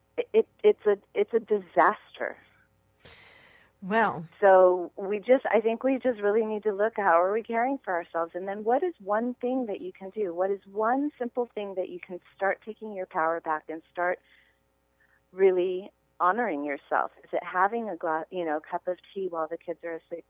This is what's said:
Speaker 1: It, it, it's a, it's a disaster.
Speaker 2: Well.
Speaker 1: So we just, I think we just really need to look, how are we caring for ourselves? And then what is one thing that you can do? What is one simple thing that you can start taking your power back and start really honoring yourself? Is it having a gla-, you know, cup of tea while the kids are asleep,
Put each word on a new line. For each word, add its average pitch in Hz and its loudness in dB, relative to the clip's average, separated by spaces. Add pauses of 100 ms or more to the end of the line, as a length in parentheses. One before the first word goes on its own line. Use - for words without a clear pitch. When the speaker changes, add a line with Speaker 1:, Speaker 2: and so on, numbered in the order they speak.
(180)
Speaker 1:
It, 160 -6
it, 220 4 (160)
it's - 4
a, 208 2 (160)
it's 202 -2
a 226 2
disaster. 190 0 (1400)
Speaker 2:
Well. 190 0 (140)
Speaker 1:
So 185 6
we 202 -4
just, 254 4
I 220 4
think 226 -2
we 262 2
just 247 -2
really 208 2
need 214 -4
to 214 -2
look, 208 -2
how 175 4
are 185 2
we 220 -2
caring 240 -2
for 190 -4
ourselves? 170 -4
And 185 -8
then 202 -8
what 247 0
is 359 -2 (100)
one 220 -2
thing 254 -4
that 196 -8
you 185 -10
can 190 -16
do? 196 -4
What 180 -2
is 196 -4 (100)
one 247 -2
simple 240 -6
thing 196 -8
that 185 -4
you 180 -14
can 180 -14 (160)
start 196 -2
taking 214 -14
your 185 -10
power 165 -2
back 156 -6
and 160 -10 (100)
start 180 -4 (1120)
really 185 2 (280)
honoring 180 0
yourself? 139 -4 (120)
Is - -20
it 170 -4
having 196 -2
a 175 -8
gla-, 160 -4
you 180 -4
know, 156 -2
cup - -10
of 180 -4 (160)
tea 190 -6
while 165 -6
the 165 -10
kids 165 -12
are 170 -10
asleep, 165 -14